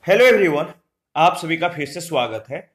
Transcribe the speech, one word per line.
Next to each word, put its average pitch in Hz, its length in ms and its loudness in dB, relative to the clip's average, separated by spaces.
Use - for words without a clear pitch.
Hello 240 220 6
everyone, 165 340 2
आप 175 200 2
सभी 160 220 -6
का 170 120 -2
फिर 147 180 -8
से 175 140 -12
स्वागत 123 480 -4
है। 160 260 -14